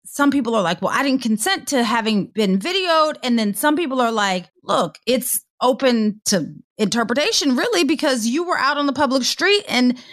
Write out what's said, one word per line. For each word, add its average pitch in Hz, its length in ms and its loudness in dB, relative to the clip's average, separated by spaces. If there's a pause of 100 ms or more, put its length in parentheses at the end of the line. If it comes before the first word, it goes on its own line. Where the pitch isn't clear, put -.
some 285 240 0
people 254 260 0
are 214 60 2
like, 180 200 -2
"Well, 185 120 -2
I - 80 0
didn't 262 220 0
consent 262 460 -2
to 247 140 0
having 220 440 0
been 196 320 0
videoed." 320 640 0
And 247 140 2
then 208 180 -2
some 302 200 2
people 262 240 -2
are 233 120 2
like, 196 380 -2 (140)
"Look, 165 440 -2
it's - 340 -2 (180)
open 240 680 0
to 156 280 -2 (240)
interpretation, 240 800 0
really, 359 280 0
because 269 440 0
you 277 160 -2
were 349 140 -2
out 285 200 0
on 285 80 0
the 277 80 0
public 269 300 0
street 403 440 0
and 247 300 2 (160)